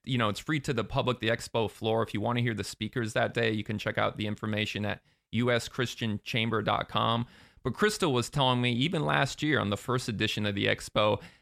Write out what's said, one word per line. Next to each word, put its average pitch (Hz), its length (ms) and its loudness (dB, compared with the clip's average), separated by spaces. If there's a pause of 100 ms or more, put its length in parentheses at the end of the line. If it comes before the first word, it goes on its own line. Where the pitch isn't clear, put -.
you 131 140 -2
know, 113 100 4
it's 104 140 -2
free 151 180 -2
to 139 140 -2
the 113 100 0
public, 123 380 0
the 110 80 2
expo 113 420 0
floor. 113 320 0
If - 100 -4
you 107 60 -2
wanna 120 220 0
hear 120 120 2
the 101 120 -4
speakers 110 480 -4
that 117 200 0
day, 117 200 2
you 107 100 -2
can 110 140 -4
check 110 200 -2
out 107 200 0
the 107 100 -4
information 107 580 -2
at 104 160 -4 (300)
U 120 180 2
S 120 200 2
Christian 113 560 -4
Chamber 113 360 0
dot 104 280 0
com. 113 360 0 (380)
But 127 100 -2
Crystal 208 380 2
was 120 180 0
telling 127 300 2
me, 120 140 2
even 151 320 0
last 143 360 0
year 151 160 4
on 104 120 2
the 101 80 2
first 123 320 -2
edition 107 360 0
of 101 100 0
the 104 100 0
expo, 107 560 2 (200)